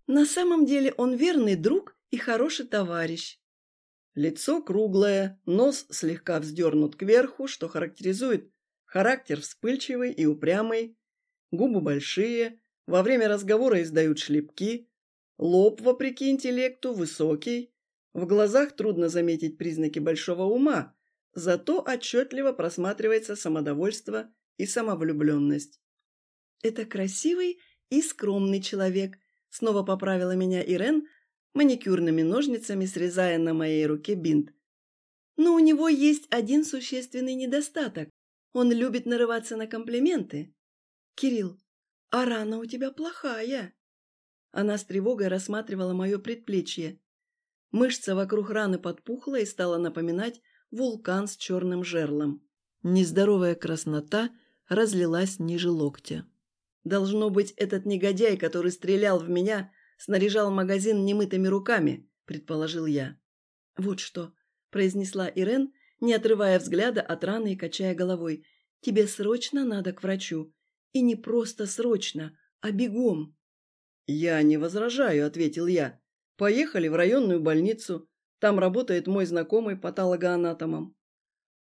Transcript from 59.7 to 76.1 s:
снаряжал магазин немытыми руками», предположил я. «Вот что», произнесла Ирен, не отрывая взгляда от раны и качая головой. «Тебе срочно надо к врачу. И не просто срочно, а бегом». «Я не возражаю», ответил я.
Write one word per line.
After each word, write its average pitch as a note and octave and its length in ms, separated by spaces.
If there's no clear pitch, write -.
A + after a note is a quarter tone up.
снаряжал G3+ 520
магазин G3 540
немытыми G3 420
руками», F#3+ 640
предположил D#3 640
я. C#3 320
«Вот F#3+ 240
что», E3+ 320
произнесла F#3+ 580
Ирен, B3 440
не A#3 140
отрывая G#3 440
взгляда G3 440
от E3 220
раны G#3 280
и F#3 40
качая F#3 380
головой. E3 520
«Тебе G#3 260
срочно A#3+ 580
надо G3 280
к F#3 100
врачу. F#3 520
И C4 100
не A#3 140
просто A3+ 500
срочно, G3 680
а G#3+ 100
бегом». G#3 680
«Я D#3 360
не D3+ 140
возражаю», F#3+ 680
ответил D#3 400
я. D#3+ 340